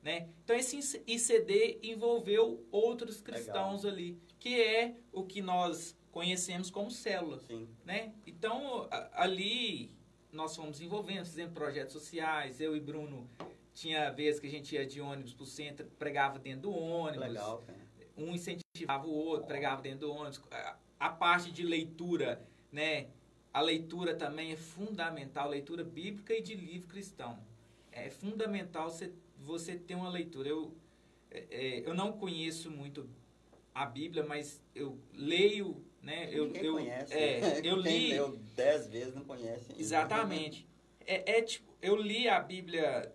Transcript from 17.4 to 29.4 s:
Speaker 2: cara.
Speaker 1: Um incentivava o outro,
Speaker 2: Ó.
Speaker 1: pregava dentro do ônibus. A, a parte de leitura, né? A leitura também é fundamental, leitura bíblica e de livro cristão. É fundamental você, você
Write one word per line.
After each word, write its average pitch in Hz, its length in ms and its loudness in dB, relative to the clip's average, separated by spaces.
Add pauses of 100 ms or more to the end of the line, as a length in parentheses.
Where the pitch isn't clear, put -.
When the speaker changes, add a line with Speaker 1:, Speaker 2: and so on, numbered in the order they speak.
Speaker 2:
cara. - 140 -16 (380)
Speaker 1:
Um 160 180 -4
incentivava 165 720 -4
o 160 40 -2
outro, 156 340 0
Speaker 2:
Ó. - 20 -14
Speaker 1:
pregava 139 340 -2
dentro 135 180 -8
do 147 140 -4
ônibus. 147 280 -8 (100)
A, - 260 -8 (220)
a - 100 4
parte 175 420 4
de 170 120 -6
leitura, 165 800 0 (260)
né? 147 360 0 (460)
A 139 80 4
leitura 165 540 2
também 156 360 -4
é 156 40 -4
fundamental, 160 960 -4
leitura 147 340 -4
bíblica 190 500 -4
e 220 80 2
de 208 140 -8
livro 175 320 -10
cristão. 120 520 -12 (520)
É 123 180 -10
fundamental 196 800 -4
você, 180 220 -8 (260)
você 165 380 -6